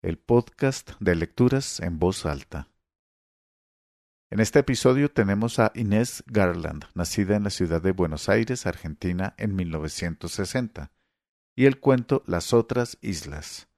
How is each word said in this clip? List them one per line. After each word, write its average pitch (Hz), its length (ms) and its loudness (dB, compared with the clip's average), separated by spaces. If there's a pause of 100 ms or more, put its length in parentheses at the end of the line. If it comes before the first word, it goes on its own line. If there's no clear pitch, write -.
el 85 160 -4
podcast - 720 0 (100)
de 92 120 4
lecturas 123 680 0
en 87 180 -4
voz 87 260 0
alta. 71 440 -6 (1600)
En 104 80 -2
este 110 200 4
episodio 139 520 2
tenemos 104 480 0
a 110 160 2
Inés 110 500 -2
Garland, 85 680 0
nacida 92 420 0
en 104 80 0
la 101 60 -2
ciudad 82 320 -2
de 95 100 2
Buenos 85 380 -2
Aires, 113 360 0
Argentina, 87 720 -4
en 104 200 -4
mil 90 120 -2
novecientos 80 640 -6
sesenta, 101 600 -6 (600)
y 143 120 2
el 135 160 4
cuento 135 460 2
Las 87 260 -2
otras 120 480 2
islas. 73 680 -10 (100)